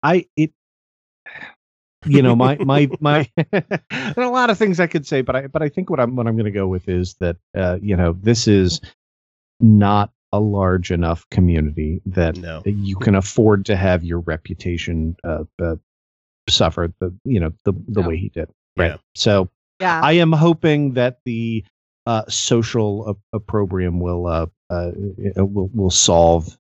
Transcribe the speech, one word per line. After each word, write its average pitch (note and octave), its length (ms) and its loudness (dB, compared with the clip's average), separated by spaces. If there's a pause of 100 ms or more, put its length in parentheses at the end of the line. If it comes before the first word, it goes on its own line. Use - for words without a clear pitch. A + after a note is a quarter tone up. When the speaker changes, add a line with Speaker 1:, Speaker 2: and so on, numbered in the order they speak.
Speaker 1:
I, E3+ 240 0 (100)
it, D#3 160 0 (1500)
you C#3+ 160 6
know, B2 140 6
my, C3 220 4
my, C#3 320 2 (100)
my, D3 300 2 (100)
<laughs> D#3 120 -2
there F#3+ 320 -4 (340)
are A#3 60 -2
a B3 60 -2
lot B3 200 0
of G3 80 2
things F#3+ 220 0
I F3 80 4
could D#3 200 -4
say, C#3 140 0
but B2+ 140 -2
I, C#3 120 -4
but D3+ 140 -4
I D3+ 80 -2
think F#3 200 -6
what D#3 100 -2
I'm, B2 160 0
what A#2 120 -2
I'm A2+ 80 0
gonna G#2+ 160 -2
go G2 160 -2
with F#2 220 -4
is F2+ 260 -2
that, F2 220 -4 (200)
uh, F2+ 240 -2
you G2+ 140 -2
know, F2 260 2
this A2+ 260 2
is F#2+ 340 4 (760)
not G#2 520 6 (220)
a G2+ 60 0
large F#2+ 520 0
enough E2+ 380 -2
community D#2+ 800 0
that F2+ 300 -2
Speaker 2:
No. E2+ 280 -12
Speaker 1:
you G2+ 320 -4
can A2+ 180 4
afford G2+ 520 2
to G#2 100 0
have F#2 260 2
your E2+ 160 -4
reputation, E2 1040 -6
uh, D#2 220 -6 (160)
uh, E2 140 -4 (720)
suffer E2+ 500 0
the, F2+ 140 -6 (100)
you B2 160 0
know, D#2+ 140 -2 (100)
the, G2+ 80 0 (160)
the G#2 140 -2
Speaker 2:
No. F2 80 0
Speaker 1:
way E2 80 -4
he F#2+ 120 -6
did. D#2+ 200 -10 (260)
Right. E2+ 160 0
Speaker 2:
Yeah. D2 60 -12 (180)
Speaker 1:
So, G2 340 2 (340)
Speaker 3:
Yeah. E3+ 200 0
Speaker 1:
I D3 100 4
am E3 180 4
hoping D3+ 640 2
that B2 320 0
the, A2+ 380 -4 (420)
uh, A2+ 220 -2
social A2+ 840 -2
op-, G2 100 -6 (140)
opprobrium F#2 680 -2
will, F2 280 -4
uh, E2 200 -2 (220)
uh, F2 220 -6 (480)
uh, G2 60 2
will, G2 280 -4
will G2 180 0
solve E2+ 720 2